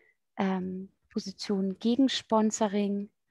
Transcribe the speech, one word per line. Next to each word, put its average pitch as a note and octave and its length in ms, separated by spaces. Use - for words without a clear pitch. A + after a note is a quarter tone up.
ähm, F#3+ 540
Positionen F#3+ 680
gegen A#3+ 300
Sponsoring G#3 1000